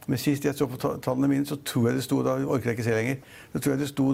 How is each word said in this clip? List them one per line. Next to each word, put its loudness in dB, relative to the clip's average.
Men 0
sist 0
jeg 0
så 0
på -8
ta-, -2
tallene 2
mine, 0
så -6
tror 2
jeg 2
det -2
sto 0
da, 2
orker 0
jeg -4
ikke -4
se 2
lenger, 0
så -4
tror 2
jeg 0
det -2
sto 2